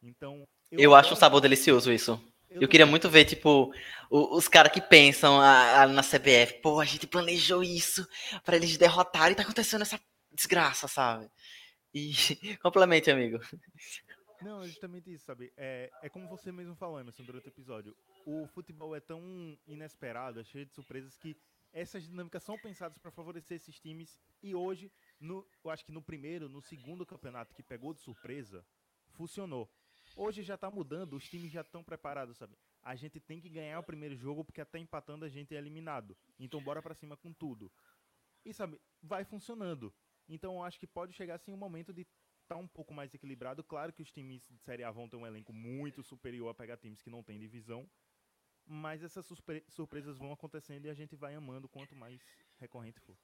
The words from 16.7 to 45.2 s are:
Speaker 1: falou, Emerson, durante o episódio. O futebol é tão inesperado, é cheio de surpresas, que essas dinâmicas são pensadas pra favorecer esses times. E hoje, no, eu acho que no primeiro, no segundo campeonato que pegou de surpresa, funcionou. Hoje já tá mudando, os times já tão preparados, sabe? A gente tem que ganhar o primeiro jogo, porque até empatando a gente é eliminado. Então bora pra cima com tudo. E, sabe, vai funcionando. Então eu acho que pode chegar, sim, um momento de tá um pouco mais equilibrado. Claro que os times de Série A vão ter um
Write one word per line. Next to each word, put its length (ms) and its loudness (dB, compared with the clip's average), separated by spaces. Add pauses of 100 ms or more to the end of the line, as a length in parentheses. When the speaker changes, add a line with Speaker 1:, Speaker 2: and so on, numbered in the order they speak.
Speaker 1:
falou, 240 -16
Emerson, 240 -20
durante 220 -20
o 20 -20
episódio. 480 -20 (300)
O 220 -14
futebol 460 -20
é 60 -18
tão 200 -20 (460)
inesperado, 720 -18
é 60 -20
cheio 220 -20
de 80 -20
surpresas, 420 -20
que 200 -20 (360)
essas 320 -18
dinâmicas 380 -20
são 160 -18
pensadas 400 -20
pra 120 -20
favorecer 460 -20
esses 240 -20
times. 380 -20 (240)
E 120 -16
hoje, 380 -14 (260)
no, 280 -20 (180)
eu 60 -14
acho 140 -16
que 80 -20
no 100 -20
primeiro, 460 -18
no 120 -20
segundo 460 -20
campeonato 480 -20
que 80 -20
pegou 320 -18
de 60 -20
surpresa, 640 -20 (480)
funcionou. 560 -18 (480)
Hoje 260 -14
já 140 -16
tá 140 -16
mudando, 460 -16
os 120 -20
times 220 -20
já 140 -18
tão 180 -20
preparados, 540 -18
sabe? 180 -20 (280)
A 120 -20
gente 240 -20
tem 220 -20
que 80 -20
ganhar 300 -20
o 40 -18
primeiro 320 -20
jogo, 300 -16
porque 160 -20
até 180 -20
empatando 460 -20
a 40 -18
gente 260 -20
é 40 -18
eliminado. 580 -20 (220)
Então 240 -18
bora 200 -16
pra 120 -20
cima 220 -20
com 160 -20
tudo. 400 -20 (720)
E, 80 -20
sabe, 260 -18 (240)
vai 220 -14
funcionando. 680 -18 (360)
Então 280 -20
eu 60 -16
acho 160 -18
que 80 -20
pode 280 -20
chegar, 240 -20
sim, 140 -20
um 40 -20
momento 360 -20
de 140 -20 (400)
tá 100 -20
um 120 -20
pouco 240 -20
mais 220 -20
equilibrado. 500 -20
Claro 280 -18
que 100 -20
os 100 -20
times 360 -20
de 120 -20
Série 240 -20
A 60 -16
vão 180 -20
ter 80 -20
um 100 -20